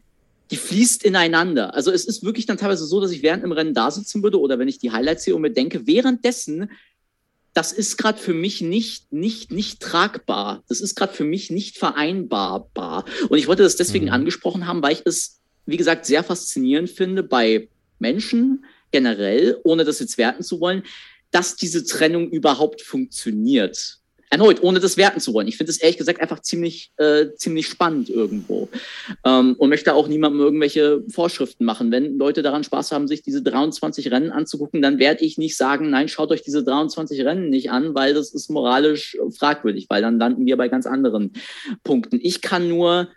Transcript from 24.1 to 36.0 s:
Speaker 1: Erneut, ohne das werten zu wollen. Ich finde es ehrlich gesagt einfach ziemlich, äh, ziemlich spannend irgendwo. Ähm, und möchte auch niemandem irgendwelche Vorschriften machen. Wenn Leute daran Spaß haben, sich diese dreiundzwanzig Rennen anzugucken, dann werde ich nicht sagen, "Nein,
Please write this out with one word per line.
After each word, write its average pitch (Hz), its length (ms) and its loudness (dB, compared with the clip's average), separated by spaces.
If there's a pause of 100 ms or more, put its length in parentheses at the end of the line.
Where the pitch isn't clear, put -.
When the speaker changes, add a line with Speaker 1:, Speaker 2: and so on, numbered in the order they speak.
Speaker 1:
Erneut, 185 300 6
ohne 185 160 4
das 185 180 0
werten 196 220 4
zu 135 160 -4
wollen. 107 140 0
Ich 113 80 -6
finde 160 140 -4
es 156 80 -4
ehrlich 165 180 4
gesagt 165 240 -2
einfach 156 180 -4
ziemlich, 170 600 -6
äh, 151 360 4
ziemlich 160 320 -4
spannend 156 420 0
irgendwo. 101 600 -2 (560)
Ähm, 127 340 4
und 139 120 4
möchte 147 220 2
auch 147 140 4
niemandem 151 340 2
irgendwelche 147 680 4
Vorschriften 170 560 -2
machen. 123 260 0
Wenn 139 260 0
Leute 143 260 2
daran 143 200 0
Spaß 143 300 -4
haben, 147 160 0
sich 151 140 -4
diese 139 200 -4
dreiundzwanzig 139 720 -2
Rennen 143 180 2
anzugucken, 147 520 -4
dann 139 180 2
werde 151 240 4
ich 156 120 -2
nicht 156 200 -4
sagen, 143 340 0
"Nein, 139 160 2